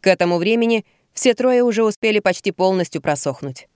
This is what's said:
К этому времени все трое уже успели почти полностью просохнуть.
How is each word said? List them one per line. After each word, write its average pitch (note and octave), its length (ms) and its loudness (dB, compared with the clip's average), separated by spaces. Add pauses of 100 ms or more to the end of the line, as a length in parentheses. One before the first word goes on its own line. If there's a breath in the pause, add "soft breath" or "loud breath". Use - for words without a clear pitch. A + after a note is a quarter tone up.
К - 80 0
этому F3 300 2
времени A3+ 460 0 (280)
все A#3+ 220 0
трое B3 280 2
уже A3+ 220 0
успели G#3+ 340 0
почти G3 320 -2
полностью F#3 500 -2
просохнуть. C#3 760 -6